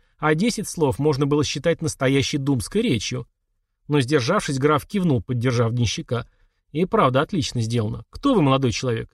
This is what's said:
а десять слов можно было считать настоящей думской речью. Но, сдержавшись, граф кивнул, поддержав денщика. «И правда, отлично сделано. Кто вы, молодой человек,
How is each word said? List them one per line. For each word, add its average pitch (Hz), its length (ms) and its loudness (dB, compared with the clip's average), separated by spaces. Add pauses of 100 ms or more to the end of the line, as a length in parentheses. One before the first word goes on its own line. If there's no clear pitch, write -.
(180)
а 156 160 2
десять 208 340 -2
слов 143 300 0
можно 143 280 2
было 147 180 2
считать 160 380 -2
настоящей 139 560 0
думской 139 440 -2
речью. 123 460 -2 (600)
Но, 147 120 4
сдержавшись, 139 580 0
граф 147 280 2
кивнул, 175 360 0
поддержав 120 500 0
денщика. 120 560 -4 (440)
«И 160 120 0
правда, 143 380 2
отлично 131 400 -4
сделано. 113 480 -2
Кто 277 240 0
вы, 185 80 4
молодой 135 300 4
человек, 117 420 -4